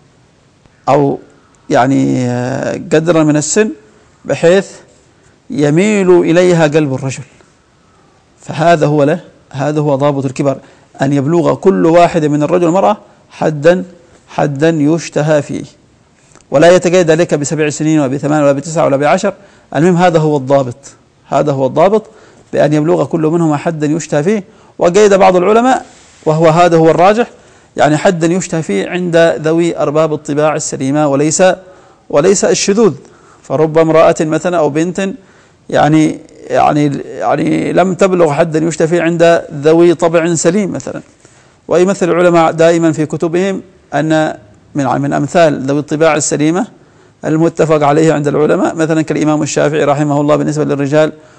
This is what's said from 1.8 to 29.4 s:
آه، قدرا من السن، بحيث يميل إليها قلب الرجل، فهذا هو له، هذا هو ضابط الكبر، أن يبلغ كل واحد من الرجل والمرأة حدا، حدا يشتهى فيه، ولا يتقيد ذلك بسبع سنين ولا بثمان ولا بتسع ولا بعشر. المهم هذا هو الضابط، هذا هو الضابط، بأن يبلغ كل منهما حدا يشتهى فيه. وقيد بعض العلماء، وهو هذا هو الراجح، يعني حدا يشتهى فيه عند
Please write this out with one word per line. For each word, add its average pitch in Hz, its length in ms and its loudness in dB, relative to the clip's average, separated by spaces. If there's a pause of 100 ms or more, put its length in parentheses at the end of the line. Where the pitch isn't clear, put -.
آه، 123 560 -6 (120)
قدرا 160 300 2
من 151 140 2
السن، 208 340 -2 (540)
بحيث 180 420 2 (840)
يميل 180 600 0 (100)
إليها 170 480 2
قلب 147 260 -2
الرجل، 131 300 -8 (1160)
فهذا 156 440 0
هو 147 180 0
له، 160 160 0 (300)
هذا 147 320 -4
هو 147 140 0
ضابط 139 300 -2
الكبر، 135 320 -4 (440)
أن 139 120 0
يبلغ 143 420 0
كل 185 300 0
واحد 165 400 2
من 147 180 -2
الرجل 175 220 0
والمرأة 196 320 0 (320)
حدا، 165 540 0 (440)
حدا 151 420 -2
يشتهى 151 720 -2
فيه، 131 220 -10 (880)
ولا 165 240 6
يتقيد 175 360 2
ذلك 165 220 0
بسبع 151 360 -2
سنين 156 300 0
ولا 139 80 0
بثمان 143 360 -2
ولا 143 80 4
بتسع 147 340 -4
ولا 139 120 0
بعشر. 175 360 0 (420)
المهم 170 200 2
هذا 170 240 2
هو 151 180 0
الضابط، 131 380 0 (520)
هذا 147 240 0
هو 135 140 -2
الضابط، 196 380 0 (500)
بأن 147 200 0
يبلغ 151 320 0
كل 160 160 -4
منهما 156 360 0
حدا 151 300 -4
يشتهى 151 360 -2
فيه. 202 200 -2 (340)
وقيد 196 360 4
بعض 190 220 4
العلماء، 226 500 0 (400)
وهو 160 220 2
هذا 170 300 4
هو 160 120 4
الراجح، 196 380 2 (500)
يعني 151 200 2
حدا 170 300 0
يشتهى 165 360 -4
فيه 196 260 -4
عند 170 520 0